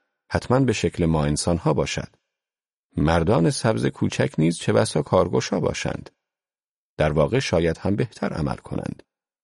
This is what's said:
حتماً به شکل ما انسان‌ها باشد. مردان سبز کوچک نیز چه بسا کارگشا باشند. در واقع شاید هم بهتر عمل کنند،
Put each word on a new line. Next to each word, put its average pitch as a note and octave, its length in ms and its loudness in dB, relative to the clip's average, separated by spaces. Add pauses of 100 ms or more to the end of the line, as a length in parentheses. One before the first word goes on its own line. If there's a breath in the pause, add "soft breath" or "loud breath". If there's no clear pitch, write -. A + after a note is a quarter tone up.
(300)
حتماً B2 300 0
به B2 120 2
شکل F2 340 0
ما D#2+ 180 2
انسان‌ها D2+ 500 0
باشد. - 340 -4 (880)
مردان D#3+ 540 2
سبز A#2 360 0
کوچک - 520 -2
نیز E3 180 2
چه - 160 -2
بسا A2 300 2
کارگشا - 580 2
باشند. - 500 -4 (840)
در D#2 160 2
واقع D2+ 260 2
شاید E2+ 400 0
هم G2+ 180 0
بهتر - 360 -4
عمل C#2 240 -4
کنند، - 460 -8 (420)